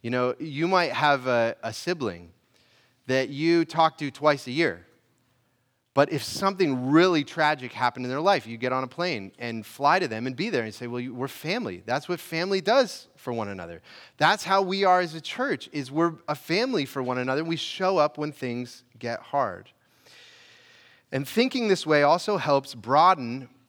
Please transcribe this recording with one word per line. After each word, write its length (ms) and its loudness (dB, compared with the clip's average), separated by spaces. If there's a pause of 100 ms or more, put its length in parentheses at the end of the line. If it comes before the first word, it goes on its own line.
You 80 -6
know, 280 0
you 300 -4
might 240 2
have 340 2
a, 360 2
a 100 -6
sibling 600 -6 (760)
that 220 0
you 340 2
talk 340 0
to 120 -6
twice 360 2
a 40 -10
year. 360 -2 (1080)
But 160 4
if 120 -4
something 680 0
really 320 6
tragic 500 -2
happened 340 -2
in 40 -4
their 100 -4
life, 260 2
you 100 -10
get 160 -4
on 100 -2
a 40 -6
plane 520 -6
and 280 -8
fly 320 2
to 100 -2
them 180 -4
and 80 -6
be 140 -4
there 140 -2
and 100 -8
say, 140 -12
"Well, 140 -6
you, 120 -8
we're 160 -8
family." 560 -6
That's 240 -4
what 100 -4
family 440 -4
does 540 0
for 140 -10
one 180 -4
another. 340 -12 (340)
That's 280 4
how 180 4
we 220 0
are 160 6
as 140 -4
a 60 -10
church, 500 -6
is 200 -8
we're 240 2 (140)
a 60 -2
family 520 -2
for 160 -6
one 160 -2
another. 260 -2
We 120 -4
show 420 -2
up 180 4
when 160 -6
things 520 -8 (140)
get 220 -6
hard. 480 -4 (1400)
And 180 -6
thinking 400 0
this 160 2
way 200 6
also 340 2
helps 360 0
broaden 760 2 (180)